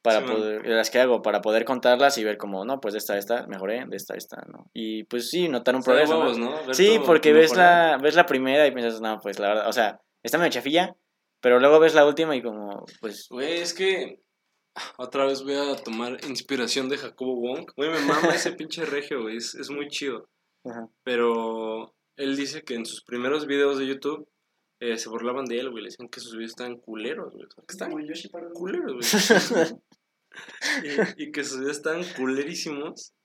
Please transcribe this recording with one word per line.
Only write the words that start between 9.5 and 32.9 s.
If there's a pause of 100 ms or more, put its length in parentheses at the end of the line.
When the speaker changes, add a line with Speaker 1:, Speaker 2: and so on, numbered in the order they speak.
Speaker 1:
o
sea, (220)
está
medio
chafilla", (460)
pero
luego
ves
la
última
y
como, (160)
pues
Speaker 2:
Güey,
es
que, (760)
otra
vez
voy
a
tomar
inspiración
de
Jacobo
Wong. (100)
Güey,
me
mama
ese
Speaker 1:
<laughs>
Speaker 2:
pinche
regio,
güey,
es,
es
muy
chido. (360)
Speaker 1:
Ajá. (160)
Speaker 2:
Pero (200)
él
dice
que
en
sus
primeros
videos
de
YouTube, (540)
eh,
se
burlaban
de
él,
güey,
le
decían
que
sus
videos
estaban
culeros,
güey,
o
sea,
que
estaban
Speaker 3:
Como
Yoshi
Parado.
Speaker 2:
culeros,
güey.
Speaker 1:
<laughs> (1400)
Speaker 2:
Y,
y
que
sus
videos
estaban (140)
culerísimos. (120)